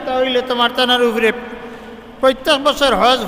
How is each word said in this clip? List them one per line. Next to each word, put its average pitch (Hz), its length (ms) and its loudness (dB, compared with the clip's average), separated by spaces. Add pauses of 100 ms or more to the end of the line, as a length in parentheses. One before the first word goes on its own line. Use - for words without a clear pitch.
তাহলে 254 360 0
তোমার 240 340 0
তানার 247 260 2
উপরে 226 300 2 (880)
প্রত্যেক 269 440 2
বছর 277 300 2
হজ 240 340 4